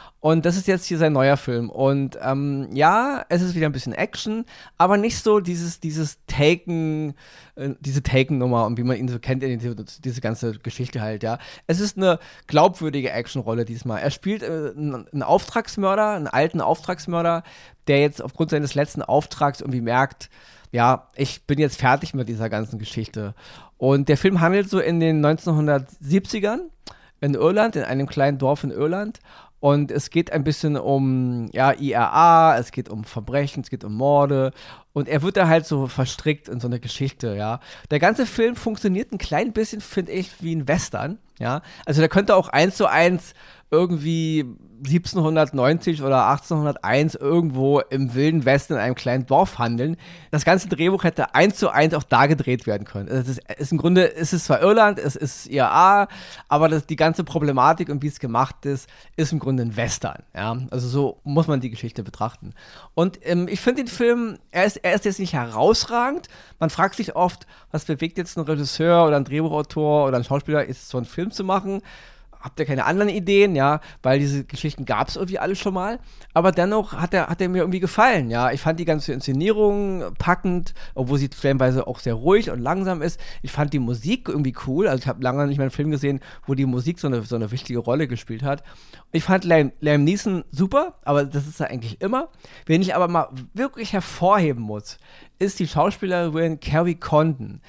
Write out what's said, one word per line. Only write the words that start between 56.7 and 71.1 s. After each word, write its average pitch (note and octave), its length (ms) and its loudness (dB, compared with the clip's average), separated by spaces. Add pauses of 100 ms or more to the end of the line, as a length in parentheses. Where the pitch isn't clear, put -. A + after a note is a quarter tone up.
die D#3+ 100 -8
ganze D#3+ 280 2
Problematik D3 640 2
und C#3+ 140 -6
wie D3+ 40 -4
es - 120 -10
gemacht B2 460 -2
ist, C#3 240 -6 (260)
ist D#3 160 -2
im D#3 80 -2
Grunde B2+ 240 -2
ein A2+ 120 -6
Western, - 480 -4 (120)
ja. A2 220 -4 (140)
Also B2 160 -4
so C3 360 0
muss D3 240 2
man C#3+ 120 0
die B2 100 -6
Geschichte A2+ 340 -10
betrachten. G2+ 480 -8 (420)
Und, F3 300 -2
ähm, F3 260 -2
ich G3 100 -4
find B3 200 -2
den A#3+ 80 -6
Film, A#3 500 0 (140)
er F3+ 140 0
ist, G#3 120 -2
er F3+ 160 -2
ist G3+ 120 0
jetzt G3 140 -4
nicht F3+ 140 -6
herausragend. F3+ 920 0 (320)
Man D#3+ 100 0
fragt G3 260 0
sich - 200 -6
oft, - 320 -2 (240)
was D#3 140 -6
bewegt D#3+ 320 -6
jetzt E3+ 200 -8
einen D#3 100 -4
Regisseur D#3+ 580 4
oder D3+ 120 4
einen C3+ 80 0
Drehbuchautor D3+ 840 0
oder C3 100 0
einen A#2+ 80 -2
Schauspieler, C#3+ 420 -2
jetzt - 220 -12
so C3 80 -6
einen A#2+ 80 -4
Film F#3 260 -8